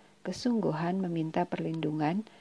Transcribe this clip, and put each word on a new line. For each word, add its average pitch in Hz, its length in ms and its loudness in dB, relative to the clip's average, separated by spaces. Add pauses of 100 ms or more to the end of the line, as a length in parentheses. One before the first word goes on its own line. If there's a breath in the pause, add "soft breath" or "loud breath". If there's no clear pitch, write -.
(260 loud breath)
kesungguhan 180 720 0
meminta 170 480 0
perlindungan, 160 800 0 (160 loud breath)